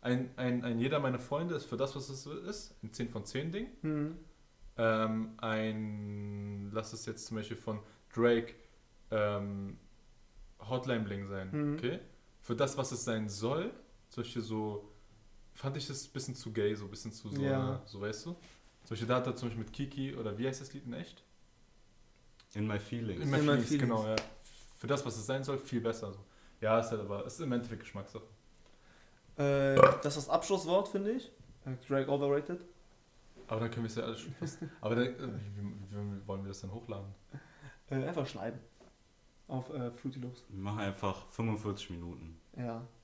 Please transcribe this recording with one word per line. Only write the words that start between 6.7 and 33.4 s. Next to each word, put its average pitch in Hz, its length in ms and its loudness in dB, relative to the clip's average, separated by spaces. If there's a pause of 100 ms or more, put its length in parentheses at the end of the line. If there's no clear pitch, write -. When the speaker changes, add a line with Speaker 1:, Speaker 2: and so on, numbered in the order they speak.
Speaker 1:
lass 107 220 -2
es 110 140 -8
jetzt - 180 -6
zum 113 120 -4
Beispiel 107 200 -4
von 107 220 -2 (340)
Drake, 117 400 6 (580)
ähm, 101 680 2 (920)
Hotline 123 340 2
Bling 101 240 -2
sein, 98 240 -4
Speaker 2:
Mhm. 147 240 2
Speaker 1:
okay? 156 240 0 (400)
Für - 160 -2
das, 135 220 2
was 127 140 0
es 120 120 -2
sein 110 260 0
soll, 131 420 0 (380)
zum 120 140 -6
Beispiel - 200 -4
so, 107 480 -2 (600)
fand 139 240 -4
ich 139 100 -4
das 135 200 -6
ein - 60 -18
bisschen 131 220 -4
zu - 180 -8
gay, 107 220 4
so 104 100 -6
ein 95 60 -8
bisschen 110 200 -8
zu - 180 -10
so, 139 120 -2
Speaker 2:
Ja. 135 340 2
Speaker 1:
äh, - 100 -4
so, 101 160 -12
weißt 107 260 -4
du? 170 40 -6 (520)
Zum - 80 -20
Beispiel, 110 160 -4
da 123 80 4
hat 127 120 2
er 123 80 0
zum 123 140 -2
Beispiel 110 160 -4
mit - 80 -12
Kiki, 139 420 -4
oder 107 220 -4
wie 120 100 0
heißt 131 140 -2
das 131 120 -12
Lied 139 120 -10
in 120 80 -8
echt? - 300 -12 (1300)
Speaker 3:
In 107 140 0
My 104 120 0
Feelings. 113 440 -4
Speaker 1:
In 143 80 2
My 135 80 6
Speaker 2:
In 151 60 4
My 147 80 6
Speaker 1:
Feelings, 117 160 4
Speaker 2:
Feelings. 151 140 4
Speaker 1:
genau, 113 240 4
ja. 110 80 4 (640)
Für - 100 -8
das, 139 180 4
was 110 120 -2
es 104 80 -4
sein 135 180 2
soll, 135 140 0
viel 123 240 -2
besser, 110 320 0
so. 98 60 -14 (420)
Ja, 110 180 6
ist 113 120 0
halt 107 100 0
aber, 101 240 -2
ist - 160 -8
im 143 100 0
Endeffekt 117 300 -2
Geschmackssache. - 420 -10 (1120)
Speaker 2:
Äh, 139 380 6
das 135 420 10
ist 143 100 -4
das - 20 -10
Abschlusswort, 180 580 4
finde 202 240 0
ich. 262 200 -4 (340)
Äh, 135 60 -6 (160)
Drake 135 220 2
overrated. 143 520 2 (840)